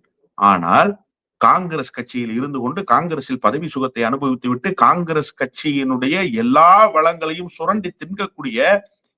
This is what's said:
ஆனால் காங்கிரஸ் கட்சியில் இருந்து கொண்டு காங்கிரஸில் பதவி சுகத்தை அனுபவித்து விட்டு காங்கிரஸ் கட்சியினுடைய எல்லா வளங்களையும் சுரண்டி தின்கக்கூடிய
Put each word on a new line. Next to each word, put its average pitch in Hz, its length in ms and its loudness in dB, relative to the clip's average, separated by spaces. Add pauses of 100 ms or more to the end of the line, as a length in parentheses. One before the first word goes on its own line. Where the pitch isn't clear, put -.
(380)
ஆனால் 101 520 4 (500)
காங்கிரஸ் 156 520 0
கட்சியில் 120 400 -8
இருந்து 135 280 -4
கொண்டு 123 240 -6
காங்கிரஸில் 139 560 -2
பதவி 147 280 -2
சுகத்தை 127 340 -4
அனுபவித்து 131 460 -2
விட்டு 127 280 -2
காங்கிரஸ் 156 580 2
கட்சியினுடைய 135 800 -2 (200)
எல்லா 131 360 4 (180)
வளங்களையும் 165 640 -2
சுரண்டி 180 420 -4
தின்கக்கூடிய 165 760 -4 (500)